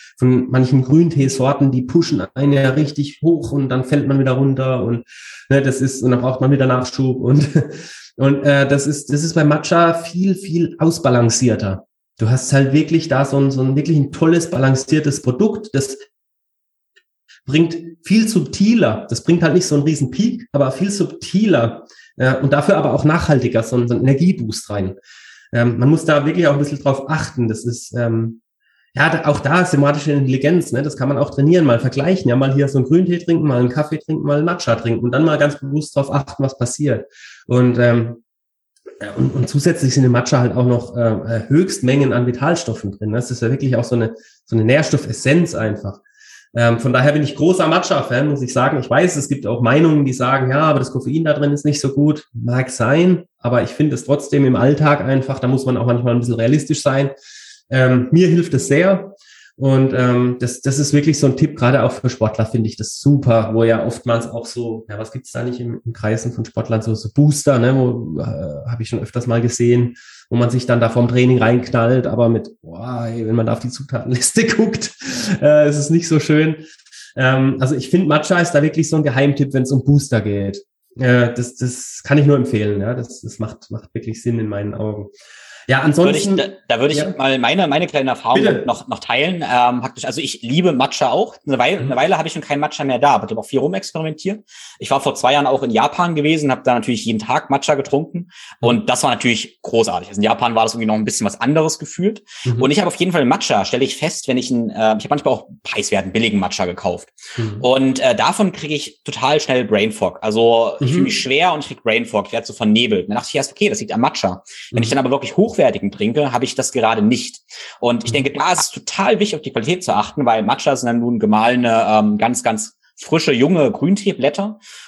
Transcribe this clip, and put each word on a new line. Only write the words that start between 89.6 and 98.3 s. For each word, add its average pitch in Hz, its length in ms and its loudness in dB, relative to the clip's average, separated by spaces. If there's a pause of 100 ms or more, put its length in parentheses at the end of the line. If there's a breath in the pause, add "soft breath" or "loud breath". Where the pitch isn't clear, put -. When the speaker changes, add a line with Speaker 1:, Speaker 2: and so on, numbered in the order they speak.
Speaker 2:
praktisch. 127 240 -10
Also 131 160 -6
ich - 200 -10
liebe 160 300 2
Matcha 135 380 0
auch. 180 260 -2 (100)
Eine 135 140 0
Weile, 147 220 0
Speaker 1:
Mhm. 135 100 -4
Speaker 2:
eine 123 80 -4
Weile 165 180 2
habe 160 120 -4
ich - 40 -8
schon 160 80 -8
kein 143 200 -4
Matcha 151 240 -4
mehr 127 140 -2
da, 143 160 4
aber 104 100 -2
ich 104 60 -10
habe 110 100 -6
auch - 40 -12
viel 135 140 -2
rumexperimentiert. 170 840 -6 (340 loud breath)
Ich - 120 -10
war 135 100 2
vor 139 140 -2
zwei 127 180 2
Jahren 143 120 2
auch 135 180 0
in 120 80 -2
Japan 160 440 0
gewesen, 147 360 0
habe 123 120 -2
da 127 100 2
natürlich 117 300 -2
jeden 113 160 -2
Tag 131 300 -4
Matcha 139 260 0
getrunken 151 540 -4 (320 loud breath)